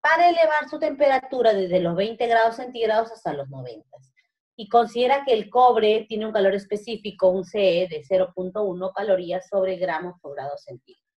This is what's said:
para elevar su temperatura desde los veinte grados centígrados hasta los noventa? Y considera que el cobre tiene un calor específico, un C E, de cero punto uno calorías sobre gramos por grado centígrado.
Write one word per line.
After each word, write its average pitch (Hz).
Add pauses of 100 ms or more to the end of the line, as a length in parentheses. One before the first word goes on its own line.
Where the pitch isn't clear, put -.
para 330
elevar 311
su 302
temperatura 269
desde 180
los 170
veinte 226
grados 226
centígrados 226
hasta 170
los 139
noventa? 123 (580)
Y 214
considera 240
que 262
el 214
cobre 220
tiene 214
un 220
calor 196
específico, 202
un 185
C 185
E, 185
de 151
cero 185
punto 185
uno 185
calorías 185
sobre 190
gramos 170
por 143
grado 139
centígrado. - (120)